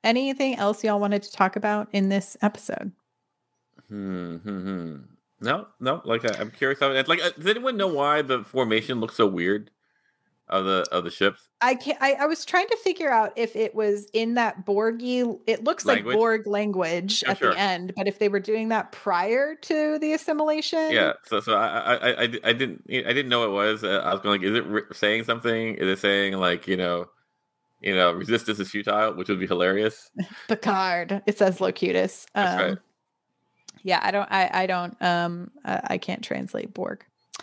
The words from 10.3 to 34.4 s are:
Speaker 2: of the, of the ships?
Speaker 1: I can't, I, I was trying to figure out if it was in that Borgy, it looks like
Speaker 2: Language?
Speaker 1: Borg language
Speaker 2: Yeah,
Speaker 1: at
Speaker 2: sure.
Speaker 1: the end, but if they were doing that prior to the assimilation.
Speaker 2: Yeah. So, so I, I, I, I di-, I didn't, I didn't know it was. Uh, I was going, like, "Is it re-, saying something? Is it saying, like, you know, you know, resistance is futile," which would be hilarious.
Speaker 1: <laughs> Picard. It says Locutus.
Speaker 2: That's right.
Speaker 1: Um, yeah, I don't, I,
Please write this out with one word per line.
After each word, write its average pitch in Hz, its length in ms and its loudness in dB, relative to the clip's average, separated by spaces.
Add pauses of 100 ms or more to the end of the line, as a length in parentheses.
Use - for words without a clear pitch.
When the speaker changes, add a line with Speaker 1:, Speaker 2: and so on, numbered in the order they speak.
Speaker 2:
of 95 160 2
the, 95 260 2
of 87 140 0
the 85 60 -6
ships? - 360 0 (140)
Speaker 1:
I 254 140 4
can't, 277 260 -6
I, 277 120 4
I 277 120 0
was 311 200 -2
trying 370 220 0
to 453 100 0
figure 359 320 -2
out 220 280 2
if 226 180 -2
it 214 180 -2
was 208 400 0
in 226 200 0
that 226 320 -2
Borgy, 233 840 0
it 220 160 0
looks 330 220 -2
like 254 140 4
Speaker 2:
Language? 208 160 0
Speaker 1:
Borg 220 320 2
language 196 760 0
Speaker 2:
Yeah, - 80 0
Speaker 1:
at 196 60 0
Speaker 2:
sure. 110 160 4
Speaker 1:
the - 60 -2
end, 185 360 -2
but 196 120 -2
if 196 120 -4
they 214 80 4
were 202 140 2
doing 220 280 -2
that 220 220 0
prior 226 680 0
to 302 380 0
the 302 140 0
assimilation. 311 760 0
Speaker 2:
Yeah. 90 220 4 (100)
So, 104 160 -2
so 113 160 0
I, 104 120 4
I, 107 280 0
I, 120 280 0
I 120 40 0
di-, 117 160 -6
I 117 100 4
didn't, 120 360 -4
I 123 240 -2
didn't 131 160 0
know 120 160 2
it 104 100 0
was. 107 300 2
Uh, 98 180 2
I 92 80 0
was 98 100 0
going, 101 200 2
like, 98 80 0
"Is 107 80 0
it - 80 0
re-, 104 160 -2 (100)
saying 107 320 0
something? 113 520 -2
Is 92 120 0
it 95 140 0
saying, 98 320 2
like, 90 340 0
you 92 100 2
know, 87 300 -2 (720)
you 98 140 0
know, 90 180 6
resistance 104 460 -2
is 95 120 -6
futile," 104 420 0
which 92 160 -6
would 92 100 0
be 92 80 -2
hilarious. 95 600 2 (200)
Speaker 1:
<laughs> - 180 -18
Picard. 190 800 -2
It 208 100 0
says 185 240 2
Locutus. 185 720 0
Speaker 2:
That's 185 280 0
right. 185 100 2
Speaker 1:
Um, 196 80 -4 (1040)
yeah, 180 180 2
I - 80 0
don't, 202 220 0
I, 190 200 2